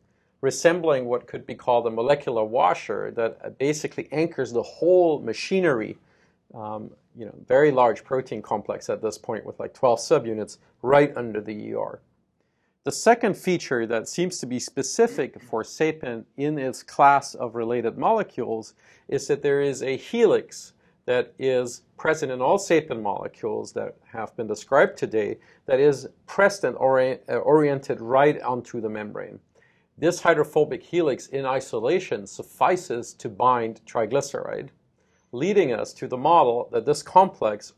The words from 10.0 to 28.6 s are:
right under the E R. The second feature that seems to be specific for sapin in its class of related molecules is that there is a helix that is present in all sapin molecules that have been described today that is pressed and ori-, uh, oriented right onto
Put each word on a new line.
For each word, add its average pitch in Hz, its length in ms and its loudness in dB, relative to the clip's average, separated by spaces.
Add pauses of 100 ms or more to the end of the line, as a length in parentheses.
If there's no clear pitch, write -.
right 143 360 4
under 113 240 -6
the 107 120 -10
E 110 200 -10
R. 107 260 -6 (880)
The - 80 -4
second 233 420 2
feature 139 520 -2
that 113 200 -4
seems 175 320 -4
to - 60 -10
be 123 140 -4
specific 160 800 -2
for 110 220 -4
sapin 147 600 -4 (140)
in 151 200 -2
its 131 260 -6
class 139 520 4
of 117 200 -8
related 117 420 -2
molecules 127 760 -4 (360)
is 135 180 -4
that 139 140 -2
there 139 200 0
is 135 220 -2
a 131 140 -4
helix - 760 0 (320)
that 123 320 -2
is 127 440 -2 (160)
present 151 340 -2
in 127 100 -6
all 160 160 2
sapin 156 440 0
molecules 107 720 -8
that 104 320 -8
have 113 320 -12
been 117 100 -6
described 135 500 2
today 107 400 -2 (280)
that 131 140 4
is 135 280 4 (180)
pressed 196 380 2
and 127 140 -2
ori-, 131 500 2
uh, 127 80 -2
oriented 139 640 2
right 135 420 2
onto 120 380 -6